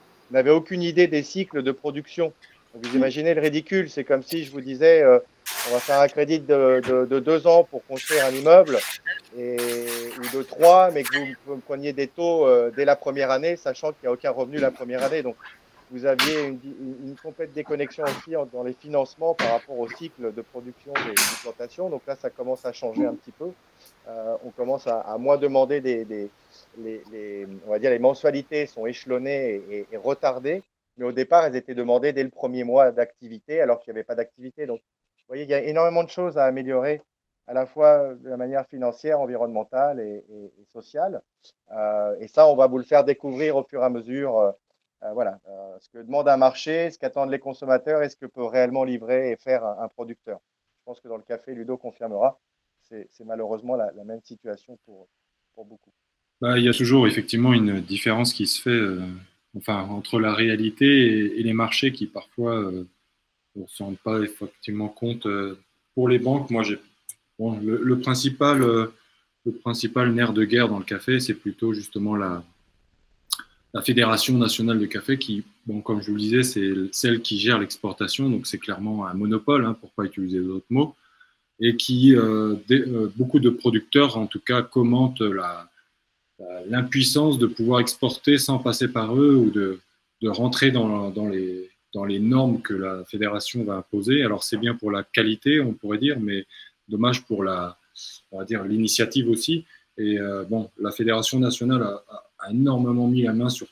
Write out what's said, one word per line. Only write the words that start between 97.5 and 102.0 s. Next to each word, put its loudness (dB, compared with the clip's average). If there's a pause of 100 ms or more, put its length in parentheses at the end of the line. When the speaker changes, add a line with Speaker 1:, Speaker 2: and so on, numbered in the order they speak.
Speaker 3:
on -12
va -10
dire, -6
l'initiative 0
aussi. -2 (320)
Et, -2
euh, -6
bon, -4 (100)
la -4
Fédération 0
nationale 0
a, -6